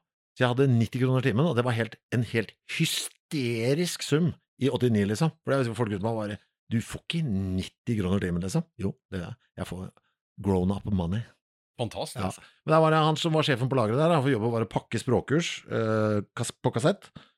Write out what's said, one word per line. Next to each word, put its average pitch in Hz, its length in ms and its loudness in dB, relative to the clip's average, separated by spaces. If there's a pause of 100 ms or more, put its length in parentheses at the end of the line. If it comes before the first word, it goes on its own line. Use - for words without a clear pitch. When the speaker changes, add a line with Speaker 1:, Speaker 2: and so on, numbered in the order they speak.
(360)
Speaker 1:
så - 40 -20
jeg 123 160 2
hadde 135 140 4
nitti 117 300 2
kroner 127 220 2
timen, 135 240 2
og 147 100 0
det 120 100 2
var 123 80 0
helt, 113 240 -4 (140)
en 123 120 0
helt 110 280 -2 (200)
hysterisk 139 1300 -2
sum 156 320 2 (260)
i 131 100 2
åttini, 117 360 2
liksom. 110 260 0 (120)
For 127 80 -4
det - 20 2
er 135 100 0
liksom 113 140 -4
folk 117 140 -2
ute 98 100 -4
med 113 160 -2
bare, 104 200 -6 (340)
«Du 117 100 2
får - 240 -10
ikke 165 180 -4
nitti 95 760 -2
kroner 95 200 2
timen, 87 220 -2
liksom.» 123 220 -2 (160)
Jo, 95 160 -4 (160)
det 92 100 -6
er, 113 140 -10 (220)
jeg - 100 -8
får 92 240 -10 (500)
grown 95 300 2
up 98 140 -6
money. 95 360 0 (580)
Speaker 2:
Fantastisk. 123 380 -6
Speaker 1:
Ja. 98 140 -4 (340)
Men 156 80 2
der 160 80 6
var 156 100 6
det 160 140 4
han 156 120 2
som 165 160 0
var 156 100 4
sjefen 127 260 0
på 135 80 -2
lageret 113 200 2
der, 160 120 2
da, 160 120 4
for 135 80 2
jobbet 117 220 0
var 113 140 0
å - 40 -16
pakke - 300 -4
språkkurs, 127 520 0 (180)
eh, 110 520 2 (140)
kas-, - 160 -4
på - 220 -2
kassett. 147 380 0 (260)